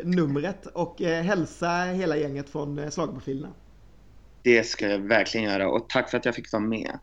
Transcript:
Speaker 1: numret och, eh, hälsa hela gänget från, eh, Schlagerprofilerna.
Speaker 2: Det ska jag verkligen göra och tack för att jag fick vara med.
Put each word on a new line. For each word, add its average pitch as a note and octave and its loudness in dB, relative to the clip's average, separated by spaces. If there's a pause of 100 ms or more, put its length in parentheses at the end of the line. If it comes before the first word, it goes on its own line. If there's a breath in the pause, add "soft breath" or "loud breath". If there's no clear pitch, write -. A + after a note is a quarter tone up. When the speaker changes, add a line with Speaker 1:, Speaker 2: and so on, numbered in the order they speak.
Speaker 1:
numret E3 0
och, E3+ -6
eh, E3 2
hälsa E3+ 0 (140)
hela F3+ 0
gänget C#3+ -4
från, D3 -6
eh, D3+ -6
Schlagerprofilerna. C#3 -6 (880)
Speaker 2:
Det A#2 8
ska - -2
jag G2+ 2
verkligen G#2 2
göra F#2+ 2
och - 0
tack B2+ 0
för B2 0
att - -2
jag A#2+ 0
fick - -8
vara G#2+ 0
med. A2 -4